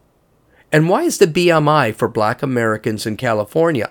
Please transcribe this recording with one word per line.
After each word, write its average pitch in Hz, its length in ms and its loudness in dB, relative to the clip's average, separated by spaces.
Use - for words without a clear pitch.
And 156 180 2
why 233 140 2
is 339 160 -2
the 196 80 4
B 175 240 2
M 156 180 2
I 147 220 2
for 110 160 -2
Black 110 340 -2
Americans 113 640 -2
in 107 120 -4
California 123 760 -2